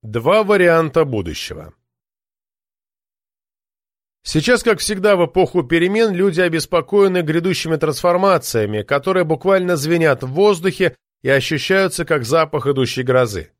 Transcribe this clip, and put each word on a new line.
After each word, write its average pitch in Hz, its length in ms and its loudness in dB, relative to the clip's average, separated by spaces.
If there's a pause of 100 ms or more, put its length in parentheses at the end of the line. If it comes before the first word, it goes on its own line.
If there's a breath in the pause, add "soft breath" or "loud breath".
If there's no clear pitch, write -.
Два 123 380 2
варианта 165 600 2
будущего. 85 720 -6 (2500)
Сейчас, 220 400 0
как 220 160 0
всегда, 202 380 0
в 175 100 2
эпоху 180 380 0
перемен 185 500 0
люди 180 280 0
обеспокоены 175 800 0
грядущими 165 540 -2
трансформациями, 156 1040 0
которые 175 400 0
буквально 180 520 0
звенят 156 460 0
в 131 60 -8
воздухе 180 680 0 (280)
и 127 60 -2
ощущаются, 156 760 0
как 147 180 -2
запах 151 440 0
идущей 131 340 -2
грозы. 123 580 -2